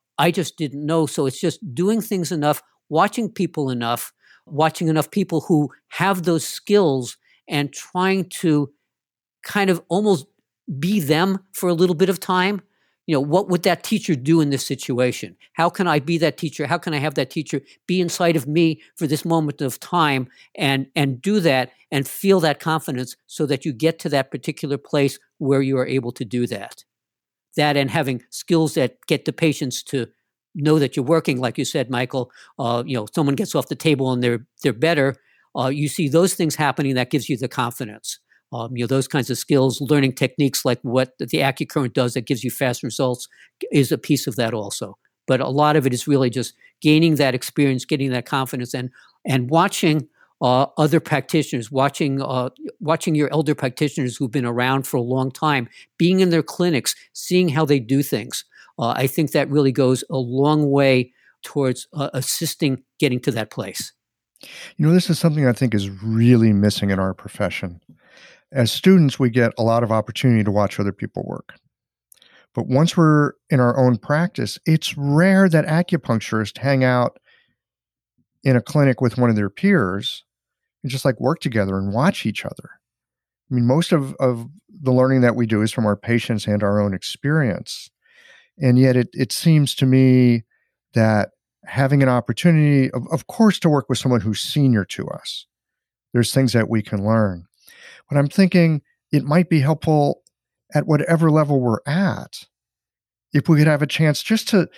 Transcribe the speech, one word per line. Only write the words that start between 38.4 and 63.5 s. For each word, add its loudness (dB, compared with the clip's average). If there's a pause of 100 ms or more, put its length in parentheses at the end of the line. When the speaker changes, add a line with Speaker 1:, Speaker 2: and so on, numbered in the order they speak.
Speaker 1:
Um, -10
you -4
know, -4
those 0
kinds -2
of -4
skills, 0
learning 2
techniques -2
like 0
what -2
the -8
AccuCurrent -2
does -2
that -6
gives -4
you -4
fast -4
results -4 (440)
is 2
a -2
piece -2
of -8
that -4
also. -10 (300)
But 2
a -4
lot 2
of 2
it 0
is -6
really 2
just -6 (280)
gaining 4
that 0
experience, -2
getting -2
that -4
confidence, -6
and, -8 (360)
and -2
watching, 0 (340)
uh, 2 (100)
other 4
practitioners, -4
watching, -2
uh, -4 (320)
watching -2
your 0
elder 0
practitioners -4
who've -4
been -4
around 0
for -4
a 0
long -2
time, -2 (280)
being 2
in 4
their 2
clinics, -2 (180)
seeing 0
how 0
they 2
do 0
things. -6 (340)
Uh, -2
I -2
think -2
that 0
really 2
goes 2
a -4
long 0
way 2 (300)
towards, -4
uh, -6
assisting -4 (160)
getting 0
to -2
that -6